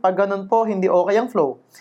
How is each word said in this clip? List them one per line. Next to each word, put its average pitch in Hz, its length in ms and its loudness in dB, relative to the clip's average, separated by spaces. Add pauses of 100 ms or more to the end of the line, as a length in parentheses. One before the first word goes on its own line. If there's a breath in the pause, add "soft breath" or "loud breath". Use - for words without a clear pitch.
pag 190 240 0
ganun 196 240 -6
po, 226 160 2
hindi 190 240 0
okay 190 320 2
ang 247 80 -6
flow. 143 320 -2 (180 loud breath)